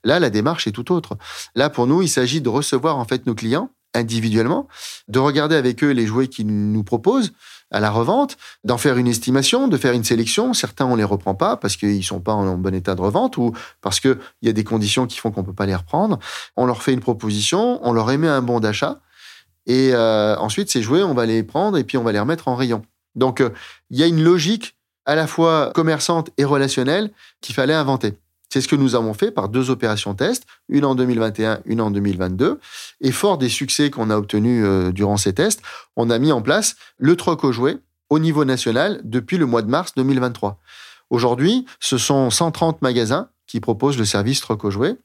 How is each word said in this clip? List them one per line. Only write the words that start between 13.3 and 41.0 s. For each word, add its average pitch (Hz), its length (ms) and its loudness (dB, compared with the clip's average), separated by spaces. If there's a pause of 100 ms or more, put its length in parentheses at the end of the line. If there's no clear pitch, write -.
ou 120 160 0 (300)
parce 101 180 -2
qu'il 131 180 2 (240)
y 113 60 0
a 113 60 2
des 107 100 0
conditions 107 420 0
qui - 120 -8
font 113 140 -4
qu'on 101 120 -4
peut 92 80 -8
pas 98 140 -4
les 98 100 0
reprendre. 156 420 -2 (380)
On 127 100 2
leur 120 160 -2
fait 135 120 0
une 120 80 -2
proposition, 117 840 0
on 120 60 0
leur 113 180 2
émet 151 200 2
un 135 120 0
bon 120 200 0
d'achat 107 400 -2 (640)
et, 131 280 4
euh, 110 440 2
ensuite, 196 340 -4
ces 123 100 0
jouets, 135 220 2
on 175 100 0
va 123 120 0
les 113 180 0
prendre 180 340 -2
et 131 60 0
puis 110 140 -4
on 120 60 -2
va 113 100 0
les 104 80 0
remettre 160 260 -4
en 127 80 0
rayon. 117 280 -2 (320)
Donc, 127 260 2
euh, 123 80 2 (400)
il 123 100 -4
y 151 40 4
a 170 40 4
une 160 160 2
logique 175 540 2 (280)
à 147 100 0
la 160 120 0
fois 160 460 2
commerçante 160 640 0
et 139 80 2
relationnelle 139 680 0 (300)
qu'il - 120 -10
fallait 139 200 0
inventer. 131 440 0 (320)
C'est 135 120 -2
ce 131 80 -4
que 147 80 2
nous 135 180 2
avons 113 180 0
fait 196 160 -2
par 101 200 -4
deux 127 220 0
opérations 107 420 -2
test, 175 320 -2 (240)
une 143 160 2
en 135 100 2
deux 127 80 2
mille 123 160 0
vingt 110 180 -2
et 110 80 -2
un, 110 200 -2
une 113 160 -2
en 107 100 0
deux 101 80 -2
mille 101 180 -2
vingt-deux. 95 440 0 (400)
Et 131 100 0
fort 190 260 0
des 127 120 0
succès 143 400 -2
qu'on 113 200 -4
a 107 60 2
obtenus, 107 500 0
euh, 95 280 2
durant 101 240 0
ces 101 160 0
tests, 196 280 0 (360)
on 117 120 0
a 117 80 2
mis 147 140 2
en 123 100 2
place 160 360 0 (200)
le 165 200 4
troc 170 260 -2
aux 139 80 4
jouets 123 260 0 (320)
au 151 100 4
niveau 151 260 2
national 131 580 0
depuis 117 340 -2
le 165 80 2
mois 117 180 2
de 104 60 -4
mars 160 280 -2
deux 131 60 2
mille 131 180 2
vingt-trois. 113 380 -4 (500)